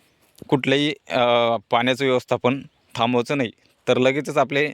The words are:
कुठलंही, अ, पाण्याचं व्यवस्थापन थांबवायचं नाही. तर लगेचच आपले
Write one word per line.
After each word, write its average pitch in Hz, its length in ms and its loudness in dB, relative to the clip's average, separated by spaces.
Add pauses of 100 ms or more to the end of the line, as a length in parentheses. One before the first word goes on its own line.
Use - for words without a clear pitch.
(480)
कुठलंही, 139 460 0 (140)
अ, 120 480 2 (140)
पाण्याचं 123 340 0
व्यवस्थापन 127 580 0 (320)
थांबवायचं 120 440 0
नाही. 117 120 -4 (380)
तर 123 80 4
लगेचच 135 400 0
आपले 143 380 0